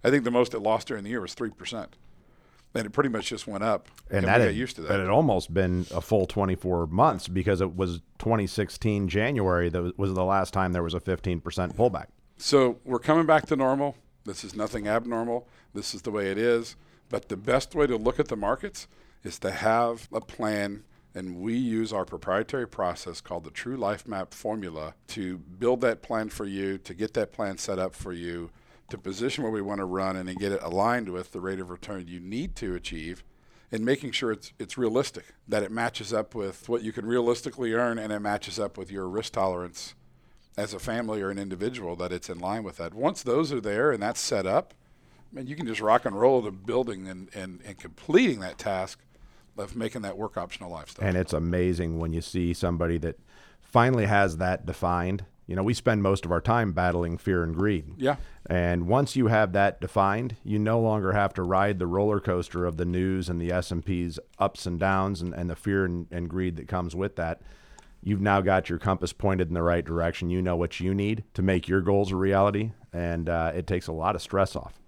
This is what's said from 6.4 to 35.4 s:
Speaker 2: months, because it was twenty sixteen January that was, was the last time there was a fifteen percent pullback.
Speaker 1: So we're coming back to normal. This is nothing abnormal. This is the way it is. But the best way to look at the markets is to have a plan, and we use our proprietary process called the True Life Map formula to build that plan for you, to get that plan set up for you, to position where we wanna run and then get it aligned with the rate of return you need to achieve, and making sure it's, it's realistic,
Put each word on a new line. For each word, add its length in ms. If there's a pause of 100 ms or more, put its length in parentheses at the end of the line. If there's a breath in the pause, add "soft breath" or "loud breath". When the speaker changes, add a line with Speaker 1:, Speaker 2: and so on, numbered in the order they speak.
Speaker 2:
months, 400
because 320
it 160
was 240 (180)
twenty 300
sixteen 600
January 580
that 140
was, 160
was 160
the 100
last 300
time 180
there 100
was 120
a 80
fifteen 400
percent 340
pullback. 300 (320)
Speaker 1:
So 480
we're 140
coming 260
back 220
to 100
normal. 400 (260)
This 220
is 100
nothing 320
abnormal. 600 (240 soft breath)
This 200
is 100
the 80
way 200
it 60
is. 400 (320 soft breath)
But 180
the 80
best 400
way 120
to 100
look 240
at 80
the 80
markets 500 (340 soft breath)
is 180
to 120
have 640
a 80
plan, 640 (280 soft breath)
and 280
we 160
use 340
our 140
proprietary 640
process 500
called 240
the 80
True 240
Life 320
Map 260
formula 600 (160)
to 300
build 420
that 200
plan 280
for 160
you, 320
to 160
get 220
that 180
plan 240
set 220
up 160
for 180
you, 360 (400 soft breath)
to 80
position 460
where 100
we 80
wanna 240
run 320
and 100
then 80
get 160
it 100
aligned 460
with 240
the 80
rate 220
of 80
return 400
you 100
need 380
to 180
achieve, 480 (480 soft breath)
and 140
making 260
sure 220
it's, 260
it's 180
realistic, 560 (140)